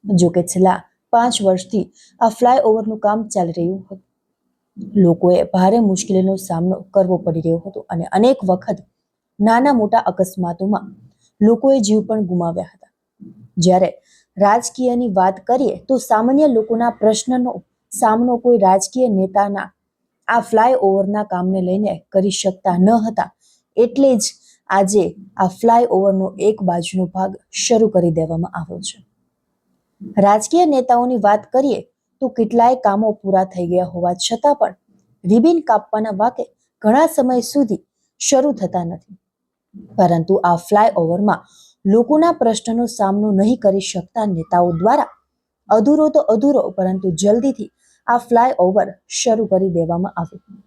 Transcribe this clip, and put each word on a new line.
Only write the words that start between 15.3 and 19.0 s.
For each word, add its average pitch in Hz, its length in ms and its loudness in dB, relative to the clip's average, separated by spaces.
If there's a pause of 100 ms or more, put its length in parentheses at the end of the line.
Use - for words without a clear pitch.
કરીએ 247 380 -2
તો 262 200 -2
સામાન્ય 247 500 0
લોકોના 233 420 0
પ્રશ્નનો 247 760 -2 (280)
સામનો 233 460 0
કોઈ 240 200 2
રાજકીય 196 520 2